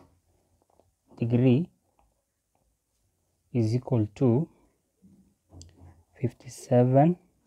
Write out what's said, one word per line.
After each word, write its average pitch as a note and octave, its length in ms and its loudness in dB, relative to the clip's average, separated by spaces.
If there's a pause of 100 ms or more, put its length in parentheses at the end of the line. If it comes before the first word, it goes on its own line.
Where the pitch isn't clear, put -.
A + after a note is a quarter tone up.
(1200)
Degree B2 500 0 (1800)
is A#2 220 -2
equal A#2 400 -2
to C3+ 320 0 (1700)
fifty-seven, B2+ 960 0 (300)